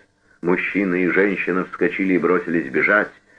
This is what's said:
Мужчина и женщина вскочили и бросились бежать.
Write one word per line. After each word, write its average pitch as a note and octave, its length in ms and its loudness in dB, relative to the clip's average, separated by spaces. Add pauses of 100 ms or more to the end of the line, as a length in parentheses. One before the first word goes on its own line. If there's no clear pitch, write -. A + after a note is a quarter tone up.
(420)
Мужчина F2+ 540 0
и F#2 120 2
женщина F2+ 580 0
вскочили F#2 480 0
и F2+ 40 4
бросились E2+ 540 0
бежать. F#2 400 0 (280)